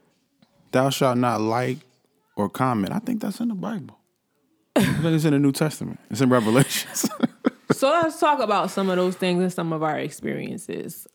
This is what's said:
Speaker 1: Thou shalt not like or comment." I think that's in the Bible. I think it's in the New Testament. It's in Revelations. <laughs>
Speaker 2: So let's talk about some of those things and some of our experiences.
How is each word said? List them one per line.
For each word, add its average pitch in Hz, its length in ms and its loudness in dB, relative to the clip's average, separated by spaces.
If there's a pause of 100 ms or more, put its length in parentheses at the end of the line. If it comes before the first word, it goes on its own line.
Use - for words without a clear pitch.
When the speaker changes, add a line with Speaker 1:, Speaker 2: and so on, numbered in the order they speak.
(720)
Speaker 1:
Thou 175 180 4
shalt 127 280 2
not 117 240 2
like 127 360 -2 (580)
or 101 120 0
comment." 113 460 0
I 202 60 -4
think 226 200 -4
that's - 200 -6
in 240 80 -2
the 220 60 -4
Bible. 180 440 -8 (800)
I 233 80 6
think 147 200 0 (100)
it's 156 100 2
in 156 80 4
the 139 60 4
New 139 140 4
Testament. 143 480 -4 (100)
It's 104 120 -2
in 127 80 6
Revelations. 123 840 2
<laughs> 587 40 -12 (540)
Speaker 2:
So 269 180 2
let's 320 300 0
talk 294 180 4
about 202 320 0
some 196 180 -2
of 185 80 0
those 180 200 0
things 180 260 0
and 180 100 0
some 165 200 -4
of 156 100 -4
our 151 160 -2
experiences. - 1160 -8